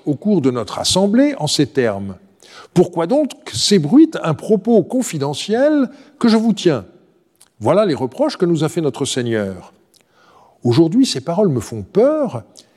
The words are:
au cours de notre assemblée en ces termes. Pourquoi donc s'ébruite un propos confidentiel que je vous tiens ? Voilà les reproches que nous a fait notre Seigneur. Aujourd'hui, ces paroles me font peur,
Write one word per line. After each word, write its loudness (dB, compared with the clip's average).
au -2
cours 0
de 2
notre -6
assemblée 2
en -6
ces 0
termes. -4
Pourquoi 0
donc 0
s'ébruite 4
un -2
propos 0
confidentiel -2
que 2
je 4
vous 2
tiens ? 0
Voilà 2
les 0
reproches -4
que -2
nous 0
a 0
fait -4
notre -4
Seigneur. -4
Aujourd'hui, 2
ces -4
paroles 0
me 0
font -10
peur, 0